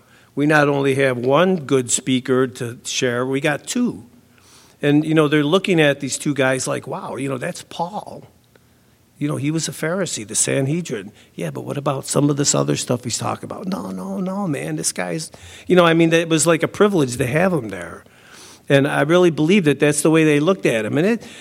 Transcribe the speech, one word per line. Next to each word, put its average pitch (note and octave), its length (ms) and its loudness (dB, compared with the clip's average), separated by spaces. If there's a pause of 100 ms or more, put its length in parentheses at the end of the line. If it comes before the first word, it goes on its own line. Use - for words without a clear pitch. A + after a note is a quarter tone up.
(360)
We C#3+ 100 0
not D3 220 4
only C#3 260 0
have C3 240 0
one D3+ 460 2
good B2+ 260 0
speaker C3 560 0
to A#2+ 380 -10
share, B2 420 -2
we C3+ 140 -2
got C#3+ 260 -2
two. G#3+ 400 -2 (720)
And, D3 240 4
you D#3 100 0
know, D#3 120 4
they're D3+ 160 2
looking F3 380 2
at C#3+ 180 4
these C3 180 -6
two D3+ 160 -2
guys C3 360 0
like, C3 180 -6
"Wow, - 300 -10
you C3+ 120 -6
know, C3 100 -6
that's E3+ 260 -10
Paul. - 640 -12 (920)
You D3 80 -4
know, D3 80 -2
he C3+ 160 -4
was D#3 160 -4
a D#3 60 -6
Pharisee, E3 520 -6
the G3 120 -8
Sanhedrin. C3+ 720 -2 (240)
Yeah, - 160 -8
but C3 120 -10
what C3 140 -8
about C#3 300 -4
some C#3+ 240 0
of D3 60 -2
this C#3+ 180 0
other C#3+ 220 0
stuff - 260 -4
he's A#2+ 160 -6
talking A2+ 280 -6
about?" - 200 -12
No, F#3+ 240 -6
no, F#3+ 300 -8
no, F#3+ 260 -4
man, D3+ 300 -4
this D#3+ 160 -4
guy's, F3 400 -6 (340)
you F#3 80 4
know, F3+ 100 8
I E3 100 4
mean, E3 180 4
it E3 160 2
was D#3+ 180 2
like E3 160 4
a D3 60 0
privilege E3 480 2
to B2+ 100 -2
have D#3+ 260 0
him A#2+ 180 -4
there. F2 340 -12 (640)
And C#3 180 6
I D3 140 0
really F3 300 4
believe D#3 340 2
that C#3+ 160 2
that's D3 220 2
the E3 80 4
way D#3+ 120 6
they D3+ 160 4
looked F#3 280 2
at A#2 180 0
him. A2+ 140 -2
And D#3+ 60 2
it, A3 240 -2 (120)